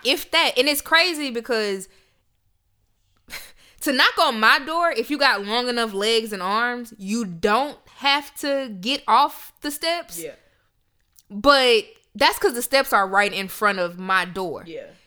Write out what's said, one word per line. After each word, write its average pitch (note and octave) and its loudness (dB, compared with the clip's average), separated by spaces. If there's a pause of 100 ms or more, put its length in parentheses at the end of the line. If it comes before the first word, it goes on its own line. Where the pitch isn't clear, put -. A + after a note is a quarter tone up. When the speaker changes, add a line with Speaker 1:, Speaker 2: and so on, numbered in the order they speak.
Speaker 1:
if C#4+ 0
that. D#4+ 2
And C4 2
it's C#4+ -2
crazy D#4+ 2
because G#3+ -4 (1400)
<laughs> - -18 (500)
to D4 -2
knock D#4 2
on C4+ 2
my B3 6
door, E4 0
if A3+ -6
you C#4+ -2
got A#3 2
long A#3+ -2
enough A#3 -2
legs A3 0
and F#3+ -8
arms, A#3 -4
you G#3 -4
don't G#3 0 (200)
have C#4+ -2
to C#4 -4 (100)
get C4 -4
off B3+ 0
the D4 -8
steps. E4 -6
Speaker 2:
Yeah. - -12 (1000)
Speaker 1:
But A#3+ 4 (280)
that's D4 4
'cause F4 2
the A#3+ -4
steps C4+ 0
are G3+ 2
right G3 2
in F#3+ -4
front G3 0
of F3 -4
my F#3 0
door. F3 -8
Speaker 2:
Yeah. C3+ -14 (200)